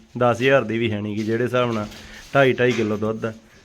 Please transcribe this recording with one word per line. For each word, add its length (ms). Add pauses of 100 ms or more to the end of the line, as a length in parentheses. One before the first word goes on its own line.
(180)
ਦਸ 240
ਹਜ਼ਾਰ 220
ਦੀ 140
ਵੀ 140
ਹੈ 100
ਨੀ 140
ਗੀ, 80
ਜਿਹੜੇ 200
ਹਿਸਾਬ 300
ਨਾਲ 140 (480)
ਢਾਈ, 180
ਢਾਈ 180
ਕਿਲੋ 260
ਦੁੱਧ 280
ਆ। 80 (320)